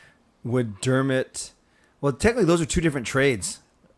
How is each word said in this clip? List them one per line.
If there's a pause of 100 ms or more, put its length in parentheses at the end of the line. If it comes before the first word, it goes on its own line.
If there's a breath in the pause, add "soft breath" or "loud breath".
(440 soft breath)
Would
Dermott, (480 soft breath)
well,
technically
those
are
two
different
trades. (380)